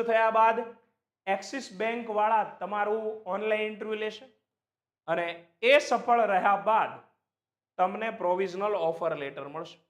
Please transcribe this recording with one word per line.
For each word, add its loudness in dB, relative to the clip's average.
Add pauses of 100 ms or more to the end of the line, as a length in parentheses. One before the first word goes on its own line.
થયા 4
બાદ 4 (720)
એક્સિસ -4
બેંક -4
વાળા 2 (140)
તમારું -2
ઓનલાઈન -2
ઇન્ટરવ્યુ -6
લેશે -8 (840)
અને 0 (360)
એ 8
સફળ 2
રહ્યા 2
બાદ 2 (840)
તમને 0
પ્રોવિઝનલ -2
ઓફર 0
લેટર -10
મળશે. -12 (120)